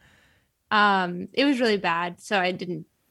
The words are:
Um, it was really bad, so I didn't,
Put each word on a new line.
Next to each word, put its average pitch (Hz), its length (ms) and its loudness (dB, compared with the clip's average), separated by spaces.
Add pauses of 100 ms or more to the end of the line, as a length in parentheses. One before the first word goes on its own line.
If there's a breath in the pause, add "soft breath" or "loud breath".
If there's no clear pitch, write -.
(720 soft breath)
Um, 190 600 2
it 262 120 2
was 277 140 2
really 220 180 2
bad, 175 440 -4
so 202 180 -2
I 180 120 2
didn't, 180 340 -8 (260)